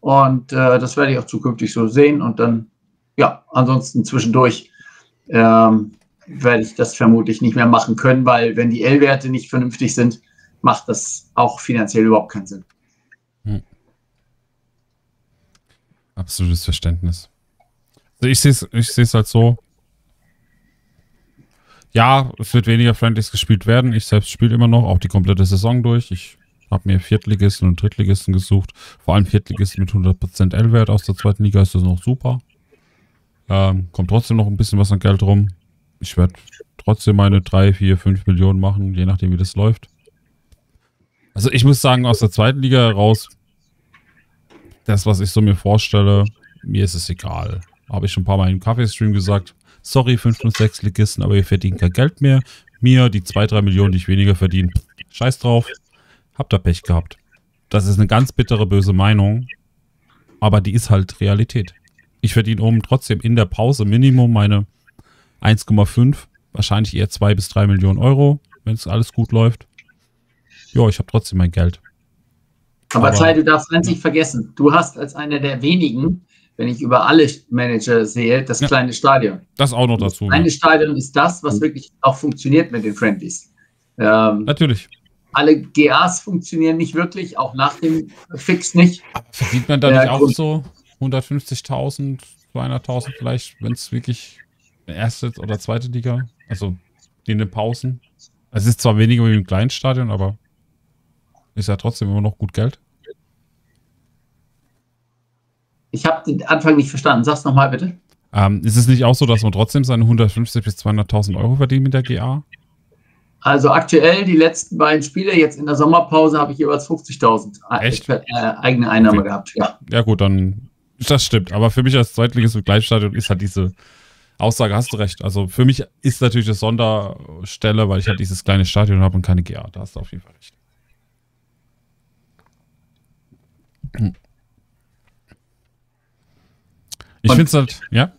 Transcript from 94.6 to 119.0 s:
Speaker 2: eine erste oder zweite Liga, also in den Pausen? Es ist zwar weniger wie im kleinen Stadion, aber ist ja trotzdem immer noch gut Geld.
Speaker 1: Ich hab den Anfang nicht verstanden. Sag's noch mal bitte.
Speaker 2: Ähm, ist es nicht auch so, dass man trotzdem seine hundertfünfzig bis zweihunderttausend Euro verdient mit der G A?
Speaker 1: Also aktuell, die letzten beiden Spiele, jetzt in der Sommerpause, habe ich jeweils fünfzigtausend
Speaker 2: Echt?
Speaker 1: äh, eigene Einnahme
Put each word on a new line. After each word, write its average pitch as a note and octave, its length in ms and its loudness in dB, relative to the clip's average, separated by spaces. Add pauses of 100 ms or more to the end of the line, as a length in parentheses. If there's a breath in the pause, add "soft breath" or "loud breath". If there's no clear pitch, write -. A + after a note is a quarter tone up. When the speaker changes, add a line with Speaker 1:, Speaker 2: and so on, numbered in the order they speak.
Speaker 2:
eine D#2+ 100 -14
erste A2+ 420 -6
oder G#2+ 200 -8
zweite A#2+ 300 -6
Liga, B2 400 -6 (200)
also F#2+ 280 -8 (500)
in G#2+ 120 -2
den G#2 120 -4
Pausen? A#2 500 -6 (500)
Es G#2 160 -2
ist A#2+ 160 2
zwar A2 160 2
weniger A#2 260 4
wie A2+ 100 4
im G2+ 120 0
kleinen G#2 240 -2
Stadion, B2+ 400 -4
aber G2 260 -4 (1200)
ist G2+ 140 -6
ja G2+ 80 -2
trotzdem A2 340 -4
immer G2+ 100 0
noch G#2 160 -2
gut - 160 -8
Geld. A#2 280 -4 (3000)
Speaker 1:
Ich - 140 -4
hab D#3+ 180 -2
den - 220 -6
Anfang D#3 300 2
nicht C#3 120 0
verstanden. C3 360 -2
Sag's D3 200 -2
noch C#3 100 0
mal C#3 140 4
bitte. F3 280 -6 (360)
Speaker 2:
Ähm, G2+ 300 0
ist G#2+ 140 0
es A#2+ 100 4
nicht B2+ 180 4
auch A#2+ 100 4
so, C3+ 120 -2
dass A2+ 160 2
man A2 80 2
trotzdem A2 320 -2
seine A#2+ 240 0
hundertfünfzig A2+ 580 0
bis G#2+ 120 -6
zweihunderttausend G#2 600 -2
Euro A#2+ 200 0
verdient C3+ 260 0
mit C3+ 120 -2
der C3 80 0
G B2+ 180 -6
A? C3 240 -6 (960)
Speaker 1:
Also C#3+ 300 2
aktuell, E3 540 4
die F3+ 120 2
letzten E3 420 0
beiden D3+ 240 2
Spiele, F#3+ 340 -4
jetzt D3+ 220 2
in D3 80 -10
der D3 80 -4
Sommerpause, D#3 640 2
habe C#3+ 140 -2
ich C3+ 60 -12
jeweils C#3+ 280 -2
fünfzigtausend A2+ 720 -2 (220)
Speaker 2:
Echt? A#2 280 -4
Speaker 1:
äh, B2 120 -2 (400)
eigene A#2+ 280 0
Einnahme A2 300 4